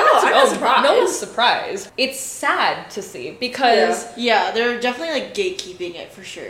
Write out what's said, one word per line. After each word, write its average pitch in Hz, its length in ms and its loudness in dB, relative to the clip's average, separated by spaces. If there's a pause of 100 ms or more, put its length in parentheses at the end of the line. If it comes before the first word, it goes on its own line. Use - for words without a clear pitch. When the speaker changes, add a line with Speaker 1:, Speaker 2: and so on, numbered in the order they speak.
Speaker 1:
know, - 100 6
I'm - 160 4
not 262 140 6
Speaker 2:
Oh, 240 80 6
Speaker 1:
surprised. 247 320 2
Speaker 2:
no 339 140 6
one's - 200 2
surprised. - 800 -2
It's - 240 -2
sad 277 680 -2
to 202 120 -10
see 151 380 -12
because 233 680 2 (100)
Speaker 1:
Yeah. 226 300 2
Speaker 3:
Yeah, 190 60 -2
they're 233 280 0
definitely, 262 400 -2
like, - 140 -8
gatekeeping 180 640 -6
it - 160 -14
for 190 100 -20
sure. 165 280 -14